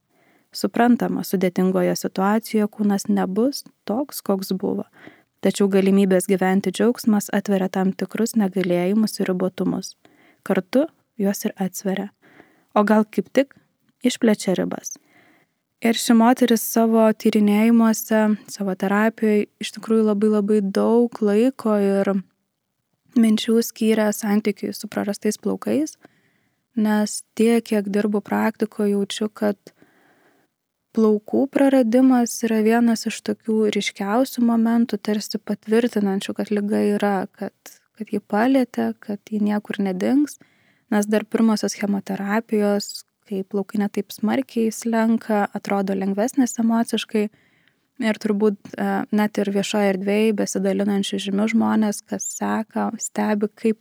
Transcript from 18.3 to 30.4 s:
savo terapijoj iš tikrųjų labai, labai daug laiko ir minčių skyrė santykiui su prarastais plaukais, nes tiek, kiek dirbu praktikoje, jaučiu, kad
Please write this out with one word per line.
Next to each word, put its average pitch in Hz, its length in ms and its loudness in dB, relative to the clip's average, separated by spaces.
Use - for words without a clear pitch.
savo 196 240 -6
terapijoj 208 720 0
iš 220 160 -8
tikrųjų 220 320 0
labai, 214 240 2
labai 214 280 2
daug 214 600 2
laiko 214 560 2
ir 196 320 2
minčių 226 460 2
skyrė 220 480 0
santykiui 208 640 -2
su - 160 -14
prarastais 202 480 -4
plaukais, 214 600 -4
nes 214 460 0
tiek, 233 280 4
kiek 208 220 -2
dirbu 208 360 -2
praktikoje, 208 760 -2
jaučiu, 202 340 -4
kad 208 280 -4